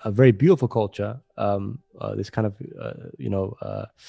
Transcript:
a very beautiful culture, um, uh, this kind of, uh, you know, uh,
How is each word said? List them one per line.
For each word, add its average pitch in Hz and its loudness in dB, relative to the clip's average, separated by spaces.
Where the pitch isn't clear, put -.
a 110 -2
very 120 8
beautiful 131 2
culture, 107 -6
um, 101 -4
uh, 104 -6
this 101 -8
kind 110 0
of, 101 -6
uh, - -10
you 123 -8
know, 98 -4
uh, 101 -8